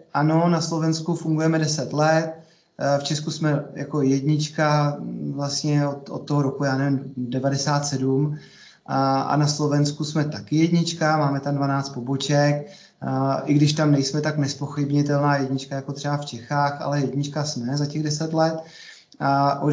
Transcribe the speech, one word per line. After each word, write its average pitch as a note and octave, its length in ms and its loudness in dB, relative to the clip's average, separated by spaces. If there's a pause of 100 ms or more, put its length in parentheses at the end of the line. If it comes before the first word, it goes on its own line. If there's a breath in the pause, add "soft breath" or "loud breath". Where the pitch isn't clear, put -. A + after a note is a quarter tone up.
(140)
ano, D#3+ 340 4
na E3 120 2
Slovensku D#3+ 540 -2
fungujeme D#3+ 440 0
deset D3 340 -2
let, D#3+ 400 2 (480 loud breath)
eh, C#3 180 2
v C#3 40 -4
Česku D#3 280 -4
jsme D3+ 340 0 (100)
jako C#3+ 280 -2
jednička, D3 1000 2
mm, A#2+ 320 -8
vlastně C#3+ 560 0
od, C#3+ 220 -8
od C3+ 80 -8
toho D3 240 0
roku, C3+ 220 -2
já C3+ 120 0
nevím, C#3 400 -2
devadesát C#3 720 -2
sedm. C3+ 500 0 (500 loud breath)
A, C3+ 340 0
a - 160 0
na D3 100 4
Slovensku C#3+ 580 0
jsme D3+ 200 -2
taky D3 320 -4
jednička, D#3+ 600 2
máme C#3 240 0
tam C#3+ 160 -2
dvanáct C#3 320 0
poboček. D3 800 0 (340 loud breath)
A C3+ 400 0
i D3 140 2
když D3 180 6
tam D3+ 200 4
nejsme C#3 280 2
tak D3+ 180 -2
nespochybnitelná C#3+ 960 0
jednička C3+ 400 -2
jako C3+ 160 -8
třeba C#3+ 240 -4
v C#3+ 80 -4
Čechách, C#3+ 580 -2
ale C#3+ 180 0
jednička C#3+ 440 -2
jsme B2+ 320 -4
za D3 100 0
těch D#3 160 -4
deset D#3+ 300 -2
let. D#3+ 220 2 (640 loud breath)
A C#3 420 2
o, C#3+ 100 2